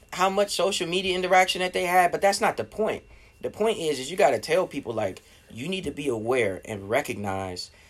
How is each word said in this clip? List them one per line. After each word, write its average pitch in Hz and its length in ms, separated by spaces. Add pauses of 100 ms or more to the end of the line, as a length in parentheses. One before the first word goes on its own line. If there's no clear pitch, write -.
(140)
how 185 160
much 202 260
social 180 320
media 185 280
interaction 185 440
that 185 140
they 185 120
have, 175 280
but 156 80
that's 196 180
not 196 160
the - 80
point. 196 400 (380)
The 127 80
point 220 300
is, 151 200
is 131 100
you 185 60
gotta 147 240
tell 170 260
people, 120 280
like, 104 280 (300)
you 117 160
need 190 160
to 143 80
be 147 160
aware 113 580
and 98 240
recognize 98 800 (200)